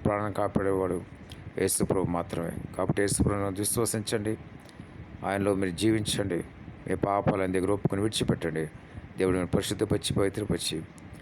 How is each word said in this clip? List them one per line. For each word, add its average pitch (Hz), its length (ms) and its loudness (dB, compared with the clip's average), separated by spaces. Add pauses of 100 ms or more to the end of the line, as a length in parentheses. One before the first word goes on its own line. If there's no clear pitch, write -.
ప్రాణం 104 280 2
కాపాడేవాడు 95 720 2 (560)
యేసు 95 260 4
ప్రభు 95 180 4
మాత్రమే. 85 480 -2 (280)
కాబట్టి 92 220 2
యేసు 101 220 2
ప్రభువును 101 360 2
విశ్వసించండి, 107 800 0 (880)
ఆయనలో 98 300 4
మీరు 95 160 2
జీవించండి. 101 720 2 (440)
మీ 95 60 0
పాపాలు 98 460 2
ఆయన 92 120 0
దగ్గర 92 200 2
ఒప్పుకొని 98 300 0
విడిచిపెట్టండి. 82 640 0 (520)
దేవుడు 92 180 4
మిమ్మల్ని 90 100 2
పరిశుద్ధపరిచి, - 680 0
పవిత్రపరిచి, 98 680 0 (400)